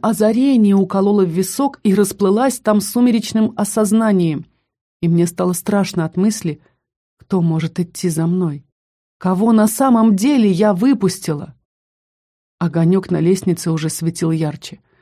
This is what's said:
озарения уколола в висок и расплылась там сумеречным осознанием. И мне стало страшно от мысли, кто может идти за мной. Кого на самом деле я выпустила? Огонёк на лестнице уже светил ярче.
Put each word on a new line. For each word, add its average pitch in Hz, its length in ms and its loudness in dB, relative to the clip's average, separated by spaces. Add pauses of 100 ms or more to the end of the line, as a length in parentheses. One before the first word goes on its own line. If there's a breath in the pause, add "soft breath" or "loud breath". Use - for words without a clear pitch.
озарения 220 720 2
уколола 196 500 2
в 175 40 -2
висок 190 520 -4
и 190 140 2
расплылась 208 640 0
там 208 220 0
сумеречным 220 760 0
осознанием. 208 920 0 (560)
И 170 60 -2
мне 170 200 2
стало 180 260 -2
страшно 196 500 -2
от 160 140 -6
мысли, 185 420 -2 (580 soft breath)
кто 185 240 -4
может 160 380 -2
идти 175 300 -4
за 165 180 -4
мной. 170 380 -4 (520)
Кого 190 360 0
на 214 140 4
самом 226 480 2
деле 226 340 2
я 202 240 2
выпустила? 185 800 -2 (1040)
Огонёк 170 500 0
на 170 100 -2
лестнице 170 520 0
уже 156 180 -4
светил 165 420 -4
ярче. 156 500 -6 (200 soft breath)